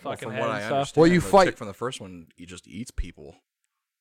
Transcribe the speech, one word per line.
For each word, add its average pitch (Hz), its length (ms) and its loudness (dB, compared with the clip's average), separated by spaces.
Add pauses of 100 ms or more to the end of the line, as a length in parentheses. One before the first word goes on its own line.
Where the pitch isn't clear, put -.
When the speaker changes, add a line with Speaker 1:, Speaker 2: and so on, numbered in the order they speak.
Speaker 1:
Well, 139 100 -8
Speaker 2:
fucking 131 140 -10
Speaker 1:
from 113 60 -8
Speaker 2:
head 131 80 -6
Speaker 1:
what 117 80 -2
Speaker 2:
and 107 80 -4
Speaker 1:
I - 40 -6
Speaker 2:
stuff. 110 120 -6
Speaker 1:
understand, 139 280 2
Speaker 3:
Well, 170 100 8
you 175 100 4
Speaker 1:
the - 60 -4
Speaker 3:
fight 190 180 8
Speaker 1:
chick 123 120 -2
from 113 100 -12
the 95 60 -12
first 123 280 -10
one, 87 340 -18
he 87 100 -20
just 87 220 -18
eats 95 240 -14
people. 78 440 -10 (640)